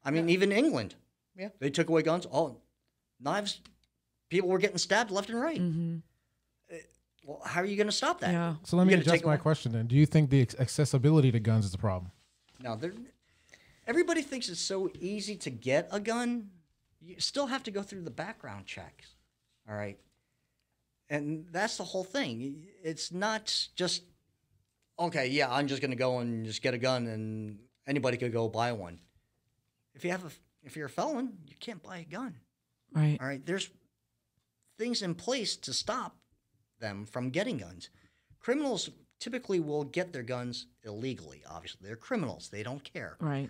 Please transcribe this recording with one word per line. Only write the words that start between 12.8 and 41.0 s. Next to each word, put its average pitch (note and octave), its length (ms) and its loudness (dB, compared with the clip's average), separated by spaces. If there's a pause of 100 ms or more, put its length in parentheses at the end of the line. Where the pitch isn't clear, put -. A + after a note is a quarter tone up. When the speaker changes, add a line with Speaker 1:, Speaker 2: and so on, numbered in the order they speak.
Speaker 1:
everybody E4 340 2
thinks C4 280 -6
it's E3+ 100 -8
so F#3+ 400 -2
easy G3+ 380 -6
to - 120 -8
get C3 440 0
a G#3 80 0
gun. A#3 480 -2 (500)
You F3 200 -20
still - 280 -2
have C4+ 160 -4
to A3 80 -8
go G3 120 -4
through G3 180 -12
the D#3+ 100 -8
background A#2 540 -12
checks. - 500 -16 (540)
All G#2+ 60 -8
right. G#2 220 -6 (1120)
And D3+ 420 -4
that's G3 260 -2
the G3 60 -6
whole F#3 200 -4
thing. D3 600 -6 (180)
It's D#3+ 280 -6
not G#3+ 640 -2
just, - 280 -2 (920)
okay, D3 300 0
yeah, C3+ 260 2
I'm C#3+ 140 2
just C#3 140 -2
gonna C3 140 -2
go B2+ 240 2
and A#2 260 -2
just A2 160 -6
get C3 120 2
a B2 40 -2
gun B2 300 0
and A2 520 -8 (260)
anybody C3 320 0
could A#2+ 160 -2
go A2+ 140 2
buy A2+ 240 -2
one. F2 280 -8 (960)
If - 100 -20
you F3 80 -2
have F#3 140 -6
a, D3+ 60 -14 (320)
if B2+ 120 -16
you're D3+ 120 -8
a - 20 -8
felon, A#3+ 480 -4 (100)
you - 120 -20
can't A3+ 240 -14
buy F#3+ 140 -14
a E3 80 -12
gun. F#3 300 -10 (600)
Speaker 3:
Right. D3+ 260 4
Speaker 1:
All C3 60 -6
right. C#3 180 -8
There's F3+ 240 -4 (1080)
things A#3 220 -2
in F3 120 -2
place A3+ 440 -2
to C3+ 160 -10
stop G#3+ 420 -4 (640)
them G#2 260 -8
from B2+ 240 -6
getting F#3+ 280 -2
guns. F2+ 320 -14 (500)
Criminals D4 500 -2 (300)
typically A#3 400 -4
will D3 240 -2
get E3+ 300 -4
their B2+ 100 -8
guns B2 440 -6 (160)
illegally, G#2 640 -8